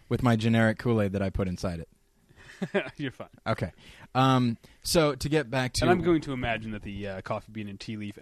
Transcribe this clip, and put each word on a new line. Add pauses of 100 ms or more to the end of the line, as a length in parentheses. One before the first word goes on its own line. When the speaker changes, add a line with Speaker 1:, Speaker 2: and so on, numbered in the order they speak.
Speaker 1:
With
my
generic
Kool-Aid
that
I
put
inside
it. (1040)
Speaker 2:
<laughs>
You're
fine. (180)
Speaker 1:
Okay. (420)
Um, (260)
so
to
get
back
to
Speaker 2:
And
I'm
going
to
imagine
that
the,
uh,
coffee
bean
and
tea
leaf